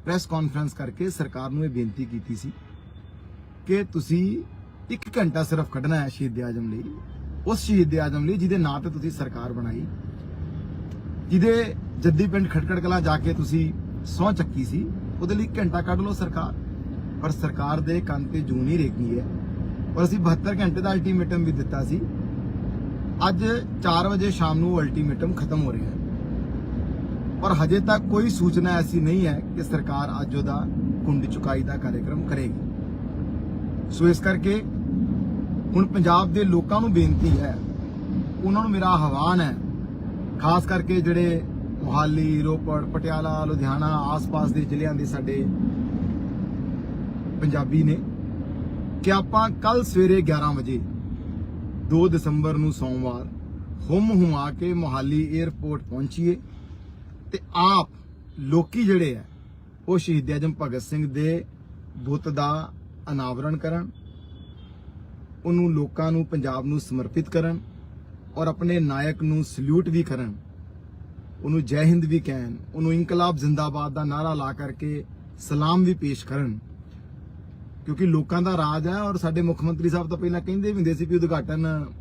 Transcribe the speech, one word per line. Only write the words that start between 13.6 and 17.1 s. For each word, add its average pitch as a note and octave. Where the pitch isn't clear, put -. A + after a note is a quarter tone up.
ਸਹੁੰ F#3+
ਚੱਕੀ C3+
ਸੀ, E3+
ਉਹਦੇ F3+
ਲਈ G#3+
ਇੱਕ -
ਘੰਟਾ F3
ਕੱਢ F3+
ਲਓ G3+
ਸਰਕਾਰ। E3